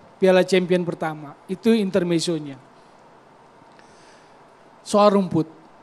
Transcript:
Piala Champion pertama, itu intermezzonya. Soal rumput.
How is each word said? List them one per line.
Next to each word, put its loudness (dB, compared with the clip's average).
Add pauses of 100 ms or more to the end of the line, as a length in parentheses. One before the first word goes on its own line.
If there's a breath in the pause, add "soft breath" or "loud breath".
(140)
Piala 4
Champion 0
pertama, -8 (140)
itu 0
intermezzonya. -2 (2250 soft breath)
Soal 4
rumput. -2 (360)